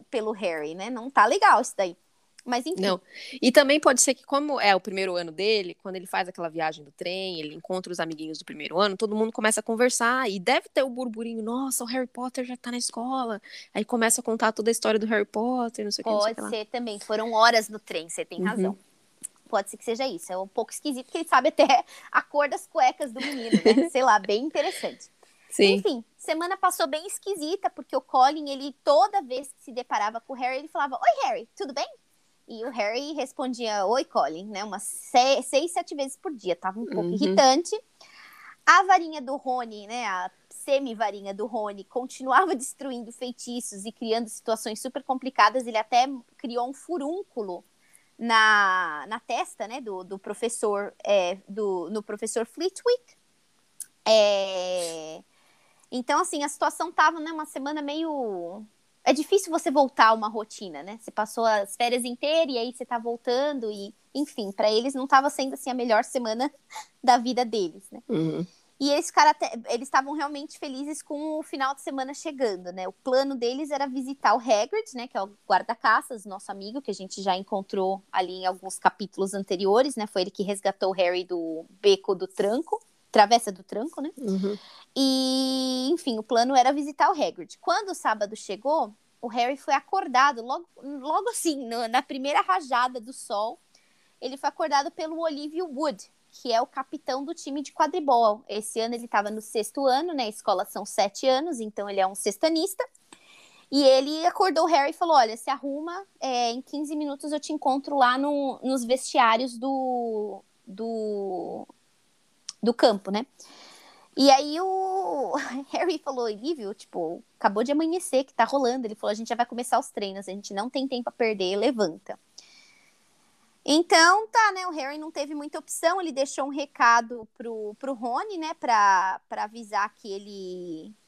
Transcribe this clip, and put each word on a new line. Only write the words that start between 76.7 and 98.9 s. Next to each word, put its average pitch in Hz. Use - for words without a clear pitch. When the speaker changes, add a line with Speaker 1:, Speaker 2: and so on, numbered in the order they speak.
Speaker 1:
que 247
a 196
gente 190
já 190
encontrou 196
ali 185
em 185
alguns 185
capítulos 190
anteriores, 202
né? 208
Foi 190
ele 196
que -
resgatou 196
o -
Harry 180
do 165
beco 196
do 185
tranco, 269
travessa 214
do 185
tranco, 277
né? 294
Speaker 2:
Uhum. 196
Speaker 1:
E, 262
enfim, 285
o 214
plano 247
era 262
visitar 294
o 320
Hagrid. 175
Quando 381
o 339
sábado 214
chegou, 214
o -
Harry 247
foi 285
acordado 277
logo, 285
logo 294
assim, 285
no, 233
na 247
primeira 285
rajada 254
do 233
sol, 220
ele 262
foi 285
acordado 294
pelo 320
Olívio 320
Wood, 277
que -
é 226
o 254
capitão -
do 311
time 285
de -
quadribol. 269
Esse 214
ano 233